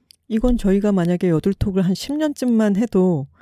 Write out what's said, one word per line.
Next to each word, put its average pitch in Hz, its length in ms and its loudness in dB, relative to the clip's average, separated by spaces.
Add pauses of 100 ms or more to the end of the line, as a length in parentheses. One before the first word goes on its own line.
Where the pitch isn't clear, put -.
(300)
이건 233 280 0
저희가 202 360 2
만약에 180 360 0
여둘톡을 185 540 0
한 185 120 0
십 - 180 -8
년쯤만 247 640 0
해도 185 500 0 (140)